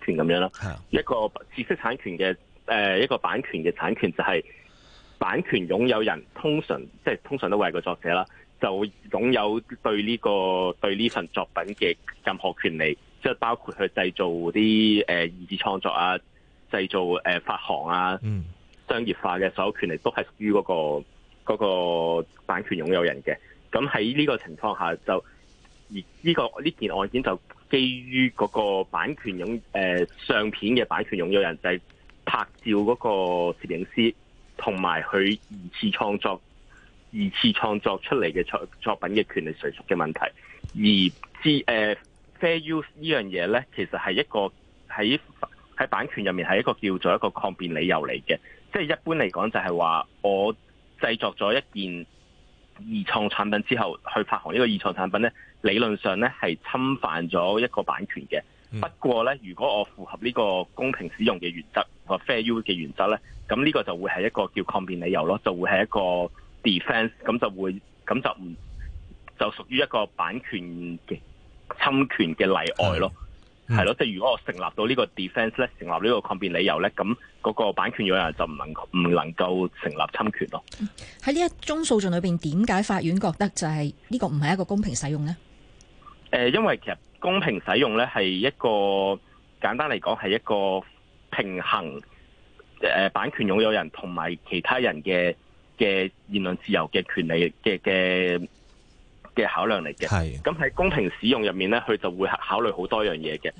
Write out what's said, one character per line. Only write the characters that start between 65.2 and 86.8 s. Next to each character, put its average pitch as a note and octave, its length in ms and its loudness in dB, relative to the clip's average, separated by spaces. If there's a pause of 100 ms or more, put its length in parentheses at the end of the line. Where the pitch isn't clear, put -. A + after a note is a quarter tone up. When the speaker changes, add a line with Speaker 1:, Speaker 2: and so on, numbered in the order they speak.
Speaker 1:
咯， F#2+ 180 2
就 G#2+ 120 2
會 F2+ 120 -2
係 G2 140 4
一 A2 60 4
個 G#2+ 120 0 (640)
defense， A2+ 500 2 (140)
噉 A#2 140 0
就 A2+ 100 0
會， F#2+ 240 -4 (320)
噉 G#2+ 160 0
就 - 80 0 (140)
唔， E2+ 120 -10 (840)
就 G#2+ 100 0
屬 - 200 -12
於 B2+ 100 -2
一 C#3+ 80 4
個 A2 180 0
版 F2+ 360 -4
權 - 180 -8 (480)
嘅 E2+ 100 -6 (640)
侵 C3+ 280 4
權 E2 260 0
嘅 G2+ 100 2
例 E2+ 320 2
外 E2 220 2
咯。 F#2+ 120 0 (560)
Speaker 2:
嗯。 A#2 100 2
Speaker 1:
係 G2+ 80 4
咯， G#2+ 140 2
即 D3+ 60 2
係 G#2+ 100 -4
如 F#2 60 -4
果 B2 100 2
我 - 140 0
成 G2 100 -6
立 F2+ 200 -4
到 G#2+ 120 0
呢 B2+ 80 2
個 A#2+ 100 2 (100)
defense A2 460 -2
呢， B2 60 0 (120)
成 - 80 -10
立 E2+ 40 -2
呢 E2 80 0 (140)
個 G#2 80 2
抗 - 180 -6
辯 F#2 120 -2
理 E2+ 140 2
由 E2+ 160 2
呢， G2 100 2
噉 G2 240 -2 (280)
嗰 G#2+ 100 0
個 G#2 180 2
版 F2+ 200 0
權 - 160 -4
擁 - 20 0
有 F#2 60 4
人 E2 200 2
就 - 80 -2
唔 D#2+ 140 -6
能-， C#2 100 -8 (260)
唔 F2 200 4
能 E2 220 0
夠 F#2 340 0 (100)
成 D#2+ 120 -4
立 D#2 100 -4 (160)
侵 - 220 0
權 - 100 -2
咯。 - 140 -10 (180)
Speaker 3:
嗯。 G#3 80 -4 (320)
喺 C#4 120 0
呢 D#4+ 80 2
一 E4+ 80 2 (140)
宗 D#4+ 200 -2
訴 A#3 180 4
訟 F#3+ 80 0
裏 E3+ 80 0
邊， F3 220 2
點 E3 260 2
解 G3 160 2
法 G3 180 0
院 E3 200 2
覺 F#3+ 180 2
得 G3+ 120 0
就 - 180 -4
係 D3+ 260 0 (140)
呢 A#3+ 100 -2
個 A#3 80 0
唔 D3 140 0
係 D3+ 140 2
一 - 20 2
個 F#3+ 100 -2
公 G3+ 160 0
平 F#3 140 -2
使 C#3+ 160 -4
用 D3+ 120 -2
呢？ E3 140 -4 (920)
Speaker 1:
呃， B2 180 4
因 G3+ 140 2
為 D3+ 200 2